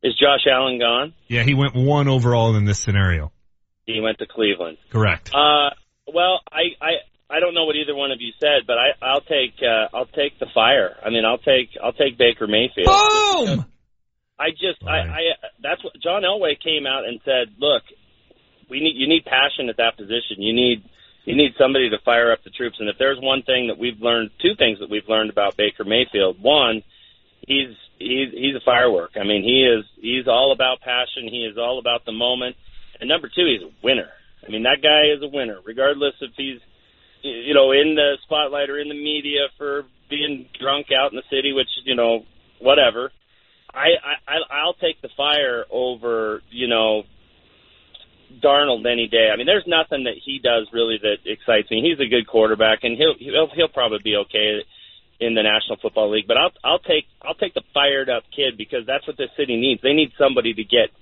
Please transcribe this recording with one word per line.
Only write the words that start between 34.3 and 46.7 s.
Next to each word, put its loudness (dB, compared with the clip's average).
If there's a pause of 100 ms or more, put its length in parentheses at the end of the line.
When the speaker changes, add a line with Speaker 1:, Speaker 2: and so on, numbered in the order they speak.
Speaker 1:
I -20
mean, -6
that 2
guy 4
is -4
a -10
winner, -6
regardless 0
if -14
he's, -8 (640)
y-, -10
you -2
know, 6
in 4
the 2
spotlight -4
or -6
in -8
the -10
media -4 (100)
for -6 (260)
being -6 (140)
drunk -2
out 2
in -12
the -12
city, -2
which, -2 (160)
you -4
know, 2 (360)
whatever. 4 (600)
I, 2
I, -6 (180)
I, -4
I'll -4
take -4
the -14
fire -2
over, -4 (100)
you -6
know, 2 (1400)